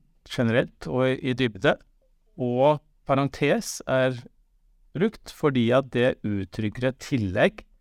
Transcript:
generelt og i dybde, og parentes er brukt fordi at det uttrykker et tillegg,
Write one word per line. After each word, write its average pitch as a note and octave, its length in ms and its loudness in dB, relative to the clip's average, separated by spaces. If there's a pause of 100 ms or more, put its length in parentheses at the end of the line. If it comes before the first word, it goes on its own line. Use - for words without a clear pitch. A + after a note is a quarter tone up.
(300)
generelt B2 560 0
og C3 320 0
i B2+ 160 -4
dybde, B2 400 0 (640)
og C3 400 2 (260)
parentes C#3 840 0
er C3 260 2 (800)
brukt G3 400 -4
fordi B2+ 400 2
at C3 160 2
det B2 320 2
uttrykker G#2 640 -4
et C3 180 -4
tillegg, A2+ 600 0 (160)